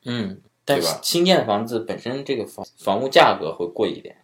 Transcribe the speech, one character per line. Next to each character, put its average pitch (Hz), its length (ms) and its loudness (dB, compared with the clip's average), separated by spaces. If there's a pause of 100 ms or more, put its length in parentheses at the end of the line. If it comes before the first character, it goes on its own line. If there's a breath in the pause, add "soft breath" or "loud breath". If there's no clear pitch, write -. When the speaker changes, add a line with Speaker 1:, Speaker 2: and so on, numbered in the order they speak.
Speaker 1:
嗯， 113 340 -6 (260)
Speaker 2:
对 139 120 0
吧？ - 60 0
Speaker 1:
但 - 0 -
是 82 60 0 (140)
新 175 220 0
建 180 140 6
的 123 60 2
房 110 220 0
子 113 140 -4
本 92 180 -8
身 135 260 -8
这 139 120 -4
个 101 100 -6
房-， - 200 -14 (120)
房 101 240 -2
屋 135 60 0
价 135 300 8
格 80 160 -6
会 87 120 -6
贵 92 240 -2
一 - 100 -10
点。 - 240 -18